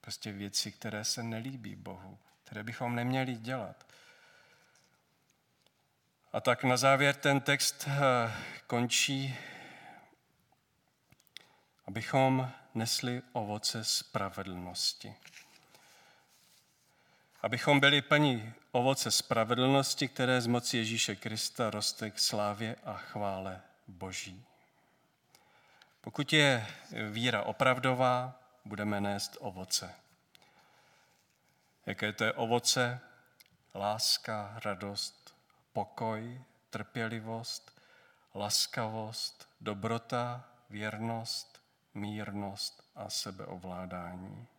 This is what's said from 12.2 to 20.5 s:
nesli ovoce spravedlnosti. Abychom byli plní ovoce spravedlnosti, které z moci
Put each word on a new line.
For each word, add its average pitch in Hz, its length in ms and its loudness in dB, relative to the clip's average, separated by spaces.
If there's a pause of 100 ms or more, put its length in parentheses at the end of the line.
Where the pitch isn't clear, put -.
nesli 123 480 -2 (100)
ovoce 107 520 -4
spravedlnosti. 92 1300 -4 (2250)
Abychom 127 380 4
byli 139 220 8
plní 127 500 4 (180)
ovoce 127 400 2
spravedlnosti, 127 1000 4
které 127 320 2
z 117 60 -2
moci 120 300 2